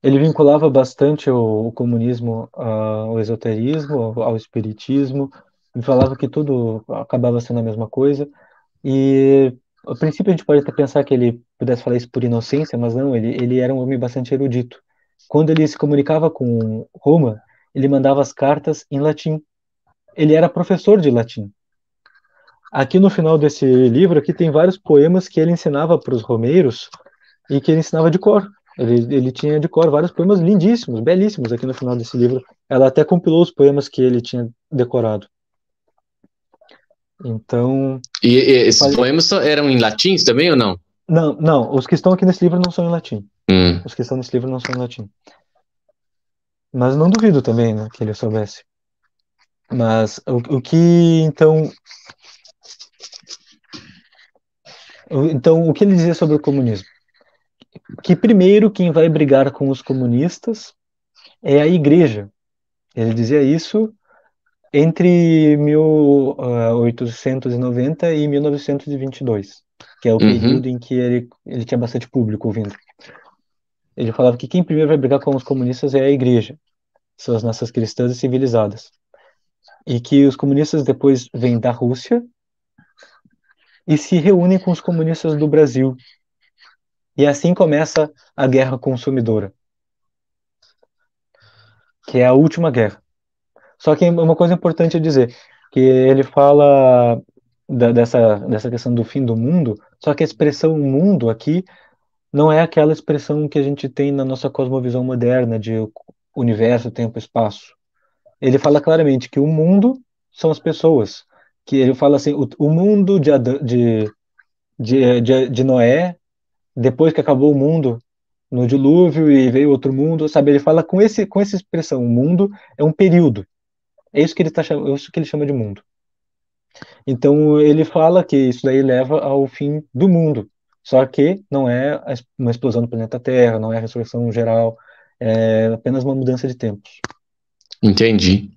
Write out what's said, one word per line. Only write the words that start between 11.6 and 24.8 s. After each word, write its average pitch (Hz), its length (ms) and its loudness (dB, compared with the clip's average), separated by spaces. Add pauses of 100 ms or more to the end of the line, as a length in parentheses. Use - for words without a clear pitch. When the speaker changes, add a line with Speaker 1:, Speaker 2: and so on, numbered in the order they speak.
Speaker 1:
falar 123 140 -4
isso 120 120 -6
por 127 140 -6
inocência, 123 560 -4
mas 117 160 -4
não, 131 220 -2
ele, 113 180 -4
ele 123 240 -2
era 127 160 -2
um 131 40 -4
homem 127 200 -4
bastante 123 340 -6
erudito. 127 480 -4 (480)
Quando 156 220 2
ele 156 160 2
se 147 100 -8
comunicava 151 540 0
com 113 640 -4
Roma, 139 460 0 (340)
ele 139 140 -2
mandava 139 320 2
as 135 120 -2
cartas 151 580 -2
em 139 100 -6
latim. 151 420 -4 (720)
Ele 156 200 2
era 165 140 4
professor 185 520 2
de 147 100 2
latim. 113 400 -4 (1200)
Aqui 135 300 0
no 196 100 6
final 160 260 0
desse 147 300 0
livro, 127 520 4
aqui 165 140 -2
tem 165 180 0
vários 165 280 2
poemas 160 480 4